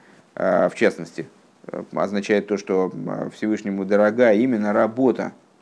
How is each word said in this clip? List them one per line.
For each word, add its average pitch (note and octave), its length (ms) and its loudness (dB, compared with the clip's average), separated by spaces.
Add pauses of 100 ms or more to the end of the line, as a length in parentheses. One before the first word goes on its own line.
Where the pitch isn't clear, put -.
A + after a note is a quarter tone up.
(340)
а, F#2 340 2
в - 60 -4
частности, - 540 -2 (380)
э, - 160 -12 (120)
означает G2+ 520 0
то, G2+ 120 -2
что, F#2+ 340 -2
м, G2+ 380 -8
Всевышнему G2+ 560 -4
дорога G#2+ 460 4
именно G#2+ 420 2
работа A2+ 580 0 (300)